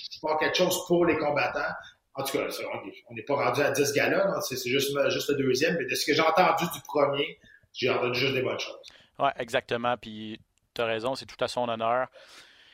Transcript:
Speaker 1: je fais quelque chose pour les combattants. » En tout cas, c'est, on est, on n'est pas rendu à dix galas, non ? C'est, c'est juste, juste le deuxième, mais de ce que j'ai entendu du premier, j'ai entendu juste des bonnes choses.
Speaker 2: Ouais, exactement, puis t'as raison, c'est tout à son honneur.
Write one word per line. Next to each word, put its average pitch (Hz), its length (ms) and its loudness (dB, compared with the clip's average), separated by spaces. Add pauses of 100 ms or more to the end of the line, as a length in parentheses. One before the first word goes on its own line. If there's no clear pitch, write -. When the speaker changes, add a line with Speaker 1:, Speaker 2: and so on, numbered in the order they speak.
(120)
Speaker 1:
je - 100 -16
fais 156 180 0
quelque 151 160 2
chose 175 320 2
pour 175 180 4
les 156 120 4
combattants. » 143 420 0 (560)
En 135 80 -4
tout 131 140 -2
cas, 104 140 0
c'est, 113 160 -8
on 113 200 -8
est, - 220 -16
on 117 60 -14
n'est 113 80 -10
pas 143 100 -2
rendu 123 280 2
à 139 100 2
dix 143 200 0
galas, 156 360 2
non ? 151 140 -2
C'est, - 140 -6
c'est 120 140 -6
juste, 139 220 0 (180)
juste - 220 -2
le 139 40 0
deuxième, 135 440 2
mais 127 60 -4
de - 100 -4
ce - 100 -2
que 151 80 4
j'ai 165 80 4
entendu 160 500 4
du - 100 -10
premier, 143 580 0 (340)
j'ai 127 160 0
entendu 123 300 0
juste 131 160 0
des 123 80 0
bonnes 113 160 -2
choses. - 180 -10 (400)
Speaker 2:
Ouais, 139 220 2
exactement, 120 580 -2
puis 110 420 -12 (360)
t'as 120 100 0
raison, 113 300 -2
c'est 120 100 -10
tout - 180 -8
à 120 40 2
son 123 200 -4
honneur. 117 380 0 (680)